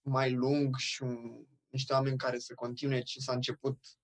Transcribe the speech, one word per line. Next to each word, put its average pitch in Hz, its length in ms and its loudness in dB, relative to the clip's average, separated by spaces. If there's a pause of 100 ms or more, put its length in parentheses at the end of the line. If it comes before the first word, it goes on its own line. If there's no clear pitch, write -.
mai 131 320 2
lung 135 420 4
și - 280 -4
un, 117 420 -6 (240)
niște 135 240 -2
oameni 135 240 2
care 127 200 -2
să 123 160 -10
continue 123 480 -2
ce - 180 -8
s-a 131 140 -2
început 127 460 -2 (240)